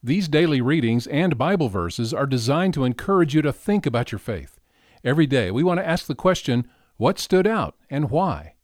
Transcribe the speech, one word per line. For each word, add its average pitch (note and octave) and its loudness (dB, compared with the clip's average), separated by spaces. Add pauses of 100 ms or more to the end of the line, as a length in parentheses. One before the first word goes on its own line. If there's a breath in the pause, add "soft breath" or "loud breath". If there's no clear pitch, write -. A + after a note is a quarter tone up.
These E3 0
daily D#3 2
readings A#2+ 2
and D3 0
Bible D#3 0
verses G2 -4
are C#3 -2
designed C3+ 0
to C#3 0
encourage D#3 2
you D#3 2
to D3 0
think G3+ -2
about A#2 -2
your G#2 -8
faith. F2 -10 (460 soft breath)
Every D3 2
day, A#2 0
we A#2+ 0
want F3 2
to F#3+ -4
ask E3+ -2
the D3+ -4
question, B2+ 0 (300 soft breath)
"What B2 0
stood F#3 2
out G#3 -2 (120)
and C#3+ -2
why?" B2 -2